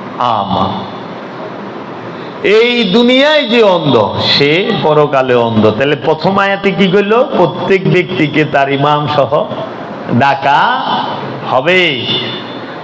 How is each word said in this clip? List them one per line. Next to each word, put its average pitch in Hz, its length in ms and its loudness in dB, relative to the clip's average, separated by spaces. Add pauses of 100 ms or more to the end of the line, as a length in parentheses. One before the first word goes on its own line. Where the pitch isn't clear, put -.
(180)
আমা, 98 500 0 (1700)
এই 226 500 2
দুনিয়ায় 262 560 4
যে 233 140 4
অন্ধ 147 580 2
সে 160 520 2 (100)
পরকালে 143 520 2
অন্ধ। 110 360 4
তাহলে 135 260 0
প্রথম 156 420 0
আয়াতে 196 320 0
কি 185 160 0
কইল? 202 380 2 (120)
প্রত্যেক 180 560 0
ব্যক্তিকে 156 520 0
তার 139 280 0
ইমাম 147 440 0
সহ 139 280 0 (720)
ডাকা 143 680 2 (680)
হবে। 143 560 2 (760)